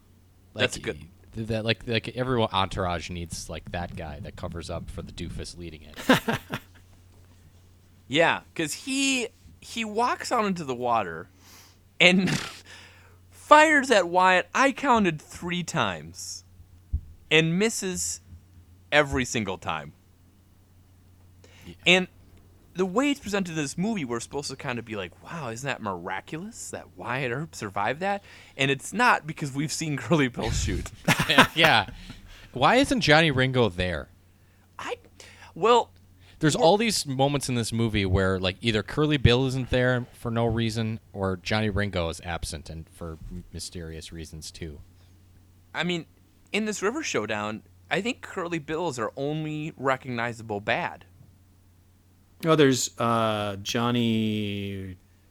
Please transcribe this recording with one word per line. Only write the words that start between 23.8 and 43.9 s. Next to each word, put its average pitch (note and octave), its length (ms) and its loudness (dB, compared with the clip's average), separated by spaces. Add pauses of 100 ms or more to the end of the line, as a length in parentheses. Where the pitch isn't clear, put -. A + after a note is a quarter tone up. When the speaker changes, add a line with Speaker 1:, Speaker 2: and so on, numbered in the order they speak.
Speaker 2:
we're A#2 160 -2
supposed C#3 280 -8
to C3+ 60 -10
kind B2+ 240 -6
of A2+ 60 -10
be G#2+ 100 -8
like, F#2 160 -6 (120)
"Wow, D3+ 260 -10
isn't A#2 180 -8
that C3 140 -4
miraculous F#2+ 920 -8
that F#2+ 260 -14
Wyatt A#2+ 340 -4
Earp D3+ 220 -6
survived G#2+ 460 -4
that?" G3+ 240 -4 (340)
And C#3 140 0
it's - 200 -4
not, G#3 360 2
because D3+ 260 -6
we've C#3+ 180 -2
seen D3+ 260 -4
<laughs> - 0 -
Curly C#3+ 320 4
Bill A#2 220 -4
shoot. - 440 -2
Speaker 1:
<laughs> - 40 -20 (540)
Yeah. C#3+ 320 6 (680)
Why D#3+ 240 4
isn't C4+ 240 2
Johnny D#3 280 6
Ringo B2+ 400 4
there? F2 400 -4 (720)
Speaker 2:
I, F#4+ 180 -8 (560)
well, A3+ 380 4 (480)
Speaker 1:
There's D#3 180 4
Speaker 2:
well D#3 80 4
Speaker 1:
all F#3 120 8
these A3 280 2
moments C#3 440 0
in B2+ 40 0
this A#2 180 -2
movie A2+ 360 2
where, F#2+ 320 2
like, F#2 220 0
either G#2+ 200 2
Curly D3+ 360 0
Bill B2 280 4
isn't B2+ 240 -4
there B2+ 440 2
for - 180 -8
no A#2 160 0
reason A2+ 520 -2 (140)
or F#2+ 240 -2
Johnny A2 320 0
Ringo F#2+ 400 0
is D#2+ 140 -6
absent E2 480 -8
and D#2+ 180 -12
for D#2+ 300 -12 (100)
m-, F2 140 -10 (100)
mysterious D#2+ 580 -12